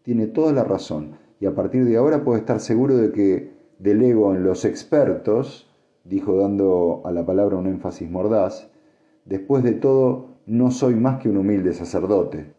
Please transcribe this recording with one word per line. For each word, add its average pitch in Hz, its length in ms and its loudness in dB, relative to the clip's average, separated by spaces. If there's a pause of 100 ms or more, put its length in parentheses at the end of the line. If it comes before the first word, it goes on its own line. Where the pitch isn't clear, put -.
"Tiene 113 260 -2
toda 156 240 0
la 135 140 2
razón, 78 460 -4 (280)
y 98 60 -4
a 95 100 -2
partir 110 300 0
de 117 100 2
ahora 147 300 2
puede 117 140 0
estar 110 200 -2
seguro 127 380 0
de 110 160 2
que 98 380 0 (260)
delego 104 580 2
en 92 80 -2
los 92 220 0
expertos", - 1040 -2 (340)
dijo 95 320 -2
dando 95 720 2
a 90 60 -6
la 87 140 -4
palabra 98 300 0
un 92 120 -4
énfasis 90 420 -8
mordaz. 95 600 -2 (540)
"Después 123 400 -2
de 120 100 2
todo, 131 720 0
no 123 260 2
soy 127 240 0
más 127 260 0
que - 80 -2
un 101 80 2
humilde 95 360 0
sacerdote". 85 840 -2